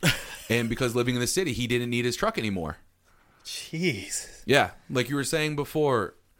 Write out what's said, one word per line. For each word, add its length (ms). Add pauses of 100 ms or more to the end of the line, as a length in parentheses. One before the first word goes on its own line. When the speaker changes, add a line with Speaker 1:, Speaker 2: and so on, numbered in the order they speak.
Speaker 1:
<laughs> 120 (360)
Speaker 2:
And 180
because 280
living 180
in 60
the 80
city, 240
he 160
didn't 220
need 140
his 120
truck 200
anymore." 420 (680)
Speaker 1:
Jeez. 840 (200)
Speaker 2:
Yeah. 240 (200)
Like 180
you 60
were 80
saying 320
before, 600 (260)